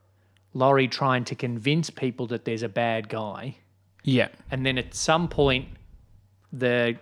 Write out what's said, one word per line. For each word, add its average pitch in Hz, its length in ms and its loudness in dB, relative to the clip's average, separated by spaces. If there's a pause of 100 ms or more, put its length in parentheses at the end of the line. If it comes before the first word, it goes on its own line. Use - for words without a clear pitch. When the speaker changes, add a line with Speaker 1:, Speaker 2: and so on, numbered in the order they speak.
(540)
Speaker 1:
Laurie 135 340 4
trying 127 380 0
to 123 100 -6
convince 127 540 -2
people 127 380 -4
that 113 180 -6
there's 113 180 -4
a 113 60 -6
bad 113 400 -2
guy. 110 460 -8 (480)
Speaker 2:
Yeah. 127 240 2 (240)
Speaker 1:
And 131 140 -2
then 131 120 0
at - 160 -6
some 165 340 2
point, 139 400 2 (840)
the 120 500 2